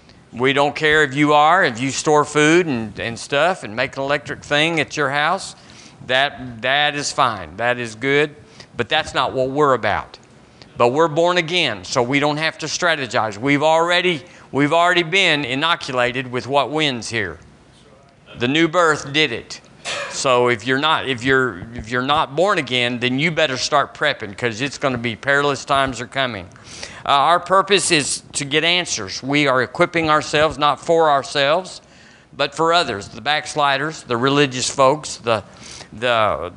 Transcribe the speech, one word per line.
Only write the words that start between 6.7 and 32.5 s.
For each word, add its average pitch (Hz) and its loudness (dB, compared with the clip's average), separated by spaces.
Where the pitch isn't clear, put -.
is 143 -6
fine. 98 -2
That 120 0
is 117 -8
good. 143 0
But 120 -4
that's 156 -2
not 127 -2
what 131 -2
we're 139 4
about. 104 -2
But 120 6
we're 151 2
born 170 2
again, 156 -2
so 127 0
we 135 2
don't 147 2
have 160 -2
to 156 -8
strategize. 127 0
We've 139 2
already, 170 2
we've 143 2
already 170 4
been 165 0
inoculated 127 -2
with 120 -6
what 131 0
wins 139 -4
here. 101 -4
The 120 -2
new 160 2
birth 156 0
did 143 2
it. - -12
So 123 2
if 117 0
you're 131 0
not, 147 0
if 123 -6
you're, 131 0
if 113 -12
you're 123 -2
not 139 -2
born 190 2
again, 123 0
then 127 0
you 160 0
better 147 0
start 135 0
prepping, 113 -4
'cause 117 -4
it's 139 -6
gonna 131 -2
be 117 -4
perilous 139 0
times 135 0
are 123 -8
coming. 113 -6
Uh, - -4
our 143 4
purpose 185 2
is 147 0
to - -6
get 143 0
answers. 165 -2
We 143 2
are 131 2
equipping 165 0
ourselves, 151 2
not 143 0
for 165 2
ourselves, 143 0
but 143 -4